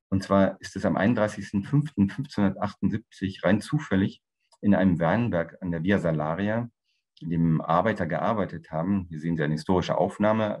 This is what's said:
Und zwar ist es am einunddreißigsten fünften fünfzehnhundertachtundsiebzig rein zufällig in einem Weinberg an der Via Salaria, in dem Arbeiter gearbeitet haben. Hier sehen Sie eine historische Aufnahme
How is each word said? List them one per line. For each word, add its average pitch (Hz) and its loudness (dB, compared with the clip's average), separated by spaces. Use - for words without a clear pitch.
Und 98 0
zwar 98 2
ist - -12
es 101 -4
am 90 0
einunddreißigsten 104 0
fünften 143 0
fünfzehnhundertachtundsiebzig 98 -4
rein 98 2
zufällig 101 -2
in 101 4
einem 87 2
Weinberg 87 0
an 90 -6
der 82 -4
Via 95 2
Salaria, 85 -2
in - -8
dem 82 2
Arbeiter 87 2
gearbeitet 82 -4
haben. 90 -2
Hier 80 0
sehen 82 -2
Sie 78 0
eine 78 0
historische 80 0
Aufnahme 107 0